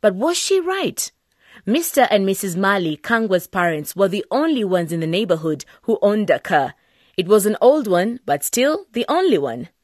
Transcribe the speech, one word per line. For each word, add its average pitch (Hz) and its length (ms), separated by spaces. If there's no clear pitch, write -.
But 202 140
was 311 220
she 392 220
right? 359 520
Mister 262 440
and 196 160
Missus 190 300
Mali, 185 420
Kangwa's 220 500
parents, 170 480
were 196 120
the 185 240
only 277 320
ones 175 280
in 170 100
the 160 60
neighborhood 165 560
who - 180
owned 208 280
a 127 100
car. 139 340
It 170 120
was 202 180
an 214 160
old 269 260
one, 196 380
but 143 180
still 302 500
the 240 140
only 330 300
one. 127 320